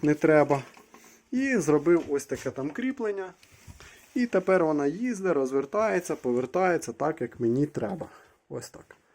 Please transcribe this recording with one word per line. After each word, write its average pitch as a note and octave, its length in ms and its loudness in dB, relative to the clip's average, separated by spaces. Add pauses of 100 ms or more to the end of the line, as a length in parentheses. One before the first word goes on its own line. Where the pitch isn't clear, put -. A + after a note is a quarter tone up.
не D3+ 120 4
треба. D3 480 4 (680)
І C4 260 0
зробив D3+ 520 4
ось C#3+ 180 -4
таке - 240 -6
там C#3 200 -6
кріплення. G#3+ 600 -6 (840)
І B3 120 0
тепер F#3 380 2
вона D3+ 220 2
їздить, F#3+ 460 -2
розвертається, D3+ 840 0
повертається C3+ 760 0
так, D#3 280 -4
як - 200 -8
мені A#2+ 260 2
треба. B2+ 420 -6 (400)
Ось B2 220 -12
так. - 260 -20 (180)